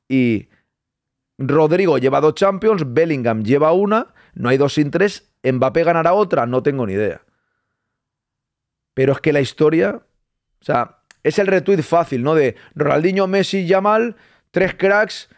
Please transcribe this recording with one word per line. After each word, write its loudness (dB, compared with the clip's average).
y 0
Rodrigo 0
lleva 0
dos 2
Champions, 0
Bellingham -2
lleva 2
una, 0
no -6
hay 2
dos 0
sin 0
tres, -2
Mbappé 0
ganará 2
otra, 0
no -2
tengo -2
ni -6
idea. -4
Pero 2
es -4
que 0
la 2
historia, 0
o -20
sea, -4
es -2
el 2
retweet 0
fácil, -2
¿no? 0
De 0
Ronaldinho, 0
Messi, -2
Yamal, 0
tres -2
cracks -2